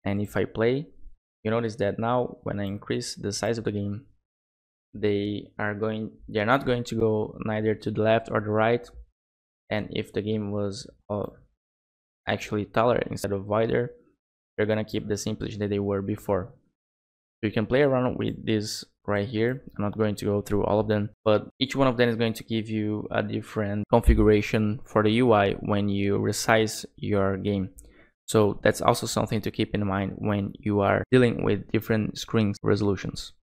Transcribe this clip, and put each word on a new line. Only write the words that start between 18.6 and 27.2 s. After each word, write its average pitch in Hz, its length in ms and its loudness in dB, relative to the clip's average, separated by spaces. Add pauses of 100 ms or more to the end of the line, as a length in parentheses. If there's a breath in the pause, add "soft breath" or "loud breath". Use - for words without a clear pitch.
right 101 220 0
here. 123 360 -2 (120)
I'm 101 80 -4
not 101 140 -2
going 107 180 0
to 101 100 -8
go 101 160 2
through 101 220 0
all 104 160 2
of 107 80 0
them, 104 220 0 (160)
but 107 240 2 (100)
each 135 160 -2
one 135 120 4
of 117 100 0
them 120 100 4
is 117 80 0
going 113 180 0
to - 100 -10
give 110 260 -4
you 107 420 -4
a 110 100 0
different 104 680 -4
configuration 107 960 4
for 107 180 2
the 107 80 6
U 117 220 4
I 101 200 4
when 101 360 0
you 101 300 2
resize 107 680 2 (100)
your 98 400 0